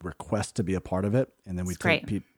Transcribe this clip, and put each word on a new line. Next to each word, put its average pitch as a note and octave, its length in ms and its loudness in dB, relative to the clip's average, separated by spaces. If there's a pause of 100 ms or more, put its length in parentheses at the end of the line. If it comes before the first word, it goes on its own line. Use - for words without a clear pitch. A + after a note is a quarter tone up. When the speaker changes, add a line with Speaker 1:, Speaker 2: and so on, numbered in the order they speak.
Speaker 1:
request - 540 -4
to G#2 80 2
be F2+ 80 0
a F2+ 80 2
part F#2 240 0
of G2+ 100 2
it. C3 160 2 (140)
And F2+ 140 -4
then F2+ 80 -2
we F2+ 80 -4
Speaker 2:
That's - 80 -8
Speaker 1:
take E3 240 2
Speaker 2:
great. - 0 -
Speaker 1:
peop-, - 200 -2 (120)